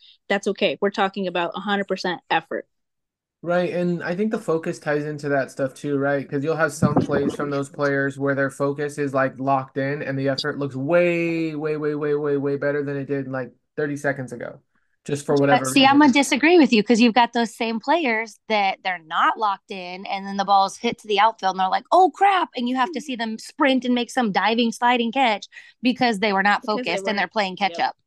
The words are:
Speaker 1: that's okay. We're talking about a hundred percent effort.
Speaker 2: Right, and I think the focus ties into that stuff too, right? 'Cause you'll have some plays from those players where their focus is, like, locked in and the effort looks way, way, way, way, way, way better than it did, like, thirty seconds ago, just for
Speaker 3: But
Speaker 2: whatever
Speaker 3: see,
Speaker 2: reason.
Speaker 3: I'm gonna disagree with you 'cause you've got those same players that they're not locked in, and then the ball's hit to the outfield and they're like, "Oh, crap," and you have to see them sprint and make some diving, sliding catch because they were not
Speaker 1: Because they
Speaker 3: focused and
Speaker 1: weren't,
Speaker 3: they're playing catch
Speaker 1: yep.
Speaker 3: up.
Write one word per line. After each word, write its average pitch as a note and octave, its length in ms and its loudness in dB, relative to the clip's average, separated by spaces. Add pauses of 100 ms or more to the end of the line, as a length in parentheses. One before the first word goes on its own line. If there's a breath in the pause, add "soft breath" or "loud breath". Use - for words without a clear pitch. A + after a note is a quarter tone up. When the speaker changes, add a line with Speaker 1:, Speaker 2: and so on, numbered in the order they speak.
(300 soft breath)
Speaker 1:
that's G3 200 -2
okay. F#3+ 320 0
We're G3+ 100 0
talking G3 360 -2
about F3 280 -4
a F#3+ 40 -10
hundred G3 280 -4
percent F#3 420 -4
effort. E3 380 -4 (760)
Speaker 2:
Right, F3 280 0
and F3 280 -2
I F3 140 -6
think A3 160 -2
the A3+ 80 -2
focus E3 400 -4
ties D3 240 -2
into D3 260 -8
that C3 220 0
stuff C3+ 220 -4
too, C#3+ 240 -4
right? C#3 320 -2
'Cause C#3 160 -4
you'll D#3 100 0
have D#3 160 0
some D3+ 260 -2
plays C#3+ 380 0
from C#3+ 140 -6
those C#3 200 -4
players C#3 480 -2
where C#3 180 -2
their C#3 140 0
focus C#3+ 480 -4
is, C#3+ 160 -4
like, C3 240 0
locked C3+ 400 -2
in C#3 240 -4
and C3+ 160 -6
the C3+ 120 -2
effort C#3+ 300 -4
looks C#3 180 -6
way, E3 760 0
way, D3+ 220 -4
way, D3+ 180 -2
way, D3 220 -2
way, D3 220 0
way C#3+ 180 -2
better C#3+ 280 -2
than C#3+ 120 -6
it C#3 100 -6
did, C#3 220 -4
like, C3 260 -8 (220)
thirty D3 220 -4
seconds C#3 340 -4
ago, - 300 -12 (420)
just C#3+ 220 -6
for D3 120 2 (120)
Speaker 3:
But C#3+ 160 4
Speaker 2:
whatever - 20 -2
Speaker 3:
see, C4 180 6
Speaker 2:
reason. - 0 -
Speaker 3:
I'm C#4 140 6
gonna D4 140 8
disagree D#4 440 4
with C#4+ 160 6
you G#3 100 6
'cause A#3 180 4
you've A#3+ 120 6
got A#3+ 200 4
those A#3 220 -2
same A3+ 240 -4
players A#3 600 -2 (100)
that G3+ 340 0
they're F3+ 160 -4
not F3 380 0
locked G3+ 340 -4
in, F#3 340 -10
and G3 200 -6
then G3 120 -6
the F#3+ 80 0
ball's G3 320 4
hit A3+ 220 -4
to - 80 -20
the G3+ 120 0
outfield G3+ 360 2
and F#3+ 40 -4
they're F#3 100 0
like, F#3+ 220 -2
"Oh, F#4 200 6
crap," F#4+ 440 2
and A#3+ 140 -2
you B3+ 60 -2
have C4 160 0
to C#4 100 -6
see C4 140 -8
them A3 240 -6
sprint C4+ 460 0
and B3 100 2
make A#3+ 160 -2
some A#3 200 0
diving, A3 400 2
sliding A#3+ 400 0
catch A3+ 360 0 (340 loud breath)
because A#3 380 0
they G#3 140 2
were F#3+ 100 2
not G3+ 180 2
Speaker 1:
Because G#3+ 140 -4
they B3 60 -2
Speaker 3:
focused G3 260 -4
and G#3+ 100 -2
Speaker 1:
weren't, - 20 0
Speaker 3:
they're F3+ 80 0
playing F#3+ 300 -2
catch F3+ 200 -2
Speaker 1:
yep. - 20 -2
Speaker 3:
up. C#3 160 -2 (120)